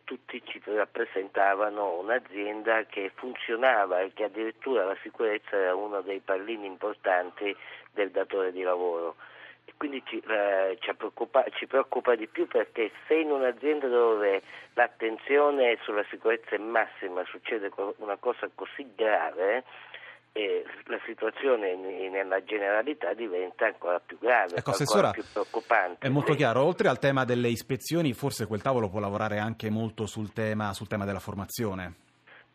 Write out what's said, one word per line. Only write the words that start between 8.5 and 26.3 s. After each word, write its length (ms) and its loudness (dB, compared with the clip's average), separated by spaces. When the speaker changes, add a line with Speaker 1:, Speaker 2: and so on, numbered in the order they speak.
Speaker 1:
di 100 -6
lavoro. 540 0
E 120 -20
quindi 260 -6
ci, 140 -8
eh, 640 2
ci 140 -4
preoccupa, 480 0
ci 100 -6
preoccupa 480 2
di 120 -4
più, 200 -2
perché 460 0
se 80 4
in 160 2
un'azienda 580 2
dove 540 4
l'attenzione 1080 4
sulla 260 0
sicurezza 400 0
è 80 0
massima 640 -2
succede 460 -6
co-, 300 -4
una 180 -4
cosa 360 -4
così 400 -12
grave, 720 2
eh, 280 -2
la 200 -6
situazione 640 0
in, 400 -6
nella 320 0
generalità 720 0
diventa 520 -2
ancora 380 0
più 140 -16
grave, 380 2
Speaker 2:
Ecco, 140 -4
Speaker 1:
ancora 60 0
Speaker 2:
Assessora, 360 4
Speaker 1:
più 100 -6
preoccupante. 760 0
Speaker 2:
è 40 2
molto 220 2